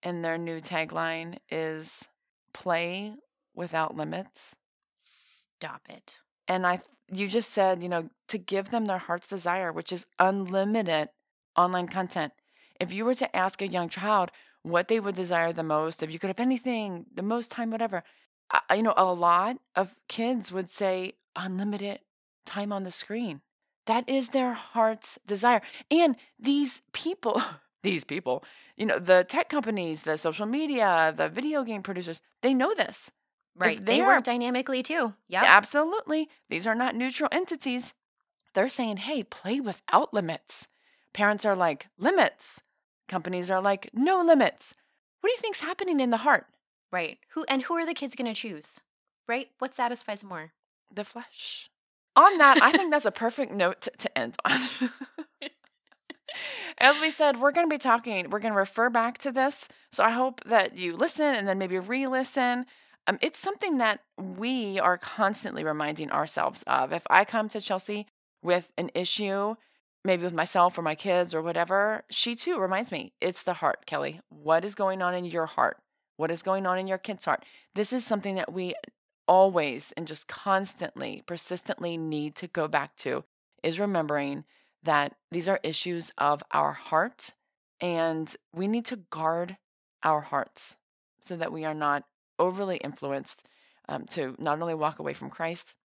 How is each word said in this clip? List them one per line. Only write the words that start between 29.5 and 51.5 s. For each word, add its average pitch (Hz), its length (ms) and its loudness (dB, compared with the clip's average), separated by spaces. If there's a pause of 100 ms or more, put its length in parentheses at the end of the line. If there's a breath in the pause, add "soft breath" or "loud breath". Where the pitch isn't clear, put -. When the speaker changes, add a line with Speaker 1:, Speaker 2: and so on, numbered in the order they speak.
Speaker 1:
the 156 140 0
social 165 280 -2
media, 214 680 2
the 160 120 0
video 269 360 -2
game 214 200 -6
producers, 175 380 -8 (200)
they 262 120 4
know 269 200 2
this. - 380 -4 (440)
If 175 60 -6
Speaker 2:
Right. 175 240 2
Speaker 1:
they 233 120 4
Speaker 2:
They 339 40 4
Speaker 1:
are 381 140 6
Speaker 2:
work 262 80 2
dynamically 247 600 0
too. 285 320 -2 (120)
Yep. 185 180 0
Speaker 1:
Absolutely. 302 840 6 (200 soft breath)
These 175 160 -4
are 226 100 0
not 240 200 -2
neutral 254 340 -2
entities. 277 640 -4 (600)
They're 220 160 2
saying, 220 280 -2
"Hey, 240 260 -4
play 233 360 -6
without 226 540 0
limits." 165 540 -4 (440)
Parents 208 320 2
are 208 140 4
like, 165 300 0 (100)
"Limits." 277 640 2 (480)
Companies 180 420 -4
are 185 80 4
like, 196 320 0
"No 349 320 2
limits." 294 520 4 (440)
What 381 100 0
do 508 40 2
you 480 60 -4
think's 427 200 -4
happening 349 400 -2
in 254 100 2
the 233 80 2
heart? 247 280 2 (440)
Speaker 2:
Right. 170 280 -6 (140)
Who, 320 180 -6
and 269 140 0
who 339 120 -4
are 330 100 -2
the 339 80 -4
kids 269 220 -8
gonna 240 180 -6
choose? 185 460 -10 (480)
Right? 247 220 -4 (100)
What 262 160 -8
satisfies 240 480 -4
more? 170 300 -12 (400)
Speaker 1:
The 208 100 -6
flesh. - 680 -14 (460)